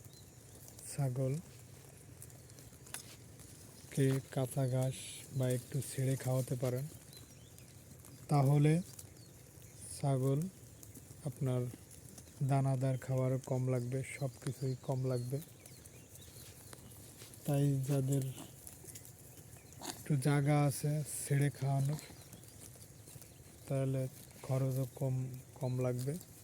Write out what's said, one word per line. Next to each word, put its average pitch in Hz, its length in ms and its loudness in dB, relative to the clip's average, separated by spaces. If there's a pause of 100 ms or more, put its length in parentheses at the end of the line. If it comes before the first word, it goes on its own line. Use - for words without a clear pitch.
(920)
ছাগলকে - 3250 -6 (280)
কাঁচা 135 300 0 (100)
ঘাস 131 220 2 (420)
বা 131 80 4 (120)
একটু - 200 -4 (120)
ছেড়ে 131 340 2
খাওয়াতে 131 400 2
পারেন, 127 220 2 (1500)
তাহলে 147 420 8 (1200)
ছাগল 135 420 4 (880)
আপনার 127 320 2 (880)
দানাদার 135 460 4 (100)
খাবারও 131 340 4 (100)
কম 127 120 2 (120)
লাগবে, 123 260 0 (160)
সব 139 160 -2 (120)
কিছুই 131 300 0 (140)
কম 131 120 0 (120)
লাগবে। 123 260 0 (2000)
তাই 143 200 6 (240)
যাদের 139 340 4 (1700)
একটু - 220 -2 (140)
জায়গা 143 280 6 (120)
আছে 147 240 2 (320)
ছেড়ে 143 260 4 (100)
খাওয়ানোর, 139 420 2 (1700)
তাহলে 135 340 2 (440)
খরচও 131 400 2 (140)
কম, 131 160 2 (440)
কম 127 140 0 (120)
লাগবে 127 280 2 (300)